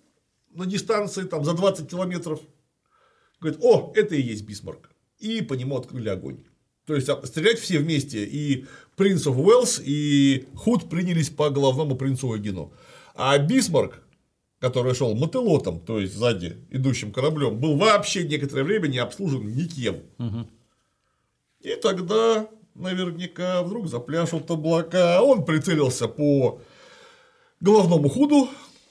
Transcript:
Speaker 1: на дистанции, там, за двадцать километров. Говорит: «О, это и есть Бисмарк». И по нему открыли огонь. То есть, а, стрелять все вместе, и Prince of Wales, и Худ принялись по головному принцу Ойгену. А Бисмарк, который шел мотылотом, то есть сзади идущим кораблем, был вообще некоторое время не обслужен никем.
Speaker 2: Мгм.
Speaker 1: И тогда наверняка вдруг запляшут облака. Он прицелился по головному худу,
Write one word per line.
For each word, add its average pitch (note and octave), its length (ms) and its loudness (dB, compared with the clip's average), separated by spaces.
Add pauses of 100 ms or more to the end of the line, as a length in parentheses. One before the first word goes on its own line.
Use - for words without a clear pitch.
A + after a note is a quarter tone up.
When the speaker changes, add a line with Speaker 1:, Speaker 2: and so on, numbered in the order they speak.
(540)
Speaker 1:
на F3+ 120 -8
дистанции, G3+ 580 -2
там, D3+ 200 -6
за E3 80 0
двадцать F3+ 380 0
километров. F3 500 -6 (1000)
Говорит: D#3 220 -4
«О, G#3+ 320 4
это G#3 200 2
и C#3 80 2
есть G#2+ 240 -8
Бисмарк». G2+ 420 -16 (300)
И A3 240 -6
по C#3+ 100 -8
нему C3 240 -6
открыли B2+ 320 -10
огонь. F#2 300 -8 (480)
То D#3 80 -4
есть, C3+ 160 -2
а, C#3+ 160 -2
стрелять F#3+ 320 0
все F3+ 220 -2
вместе, C#3+ 440 -2
и C#3 400 -4 (320)
Prince F#3+ 300 2
of B2+ 100 0
Wales, G3+ 480 4
и C#3+ 720 2
Худ A3 340 0
принялись E3 400 0
по D3+ 220 -2
головному C#3 460 0
принцу C3+ 320 -2
Ойгену. G#2 440 -6 (420)
А - 220 4
Бисмарк, D3 640 2 (580)
который B2+ 340 0
шел A#2+ 200 0
мотылотом, D#3 680 0
то A2+ 200 -6
есть F#2+ 140 -6
сзади G2 420 -2 (140)
идущим C3 420 -2
кораблем, C3+ 480 -2
был D3+ 160 2
вообще G3+ 500 2
некоторое C3+ 360 -2
время F3+ 260 0
не B2+ 100 -2
обслужен B2+ 560 -4
никем. B2+ 480 -6 (140)
Speaker 2:
Мгм. A#2 320 -8 (1120)
Speaker 1:
И - 140 -8
тогда G#3+ 720 0 (260)
наверняка F3+ 880 -4
вдруг F#3 260 -6
запляшут D#3+ 640 -4
облака. E3+ 720 2
Он A#3+ 220 6
прицелился D3 640 0
по C#3 540 2 (1000)
головному F3 480 6
худу, C#4+ 400 4 (420)